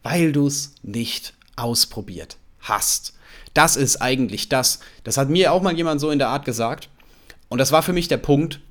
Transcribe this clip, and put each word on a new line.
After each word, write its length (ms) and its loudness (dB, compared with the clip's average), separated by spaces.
weil 300 0
du's 500 -2
nicht 540 -8
ausprobiert 800 -4
hast. 540 -2
Das 240 4
ist 240 0
eigentlich 480 -2
das, 300 0
das 140 -2
hat 120 0
mir 240 4
auch 80 2
mal 160 0
jemand 240 0
so 80 -2
in 100 0
der 100 2
Art 160 -4
gesagt 440 -4
und 120 -4
das 120 2
war 120 6
für 100 -2
mich 140 0
der 100 0
Punkt, 420 0